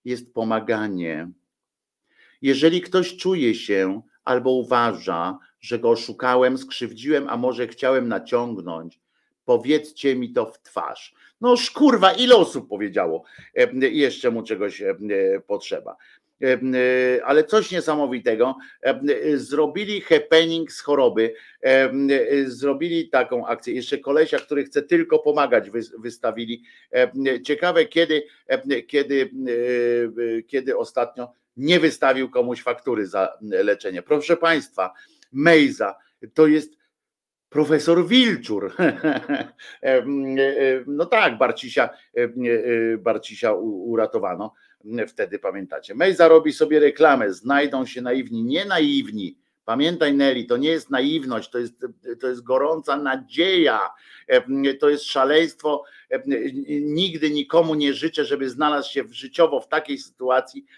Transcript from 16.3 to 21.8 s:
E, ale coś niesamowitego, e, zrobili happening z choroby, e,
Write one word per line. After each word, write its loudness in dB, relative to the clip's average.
E, 2
ale 4
coś 0
niesamowitego, 0
e, 0
zrobili -2
happening 2
z -16
choroby, 2
e, 4